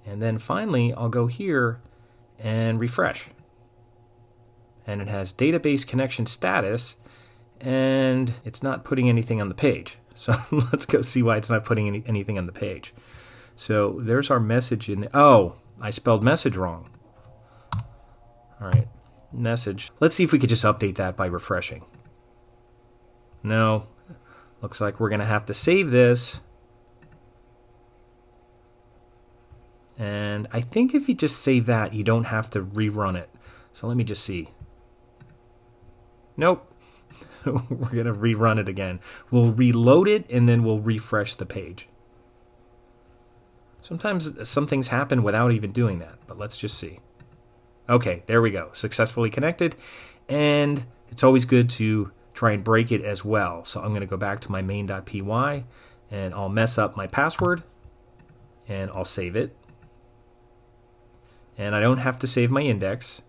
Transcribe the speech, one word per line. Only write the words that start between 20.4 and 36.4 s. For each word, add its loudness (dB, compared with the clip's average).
just 2
update 0
that -4
by -2
refreshing. -6
No, 0
looks -10
like -4
we're 0
gonna -2
have 0
to -6
save 2
this. 4
And -6
I -4
think 0
if 0
you 2
just -2
save 2
that, 0
you -4
don't 2
have -4
to -4
rerun -2
it. -10
So -10
let -2
me 2
just -4
see. -8
Nope. 0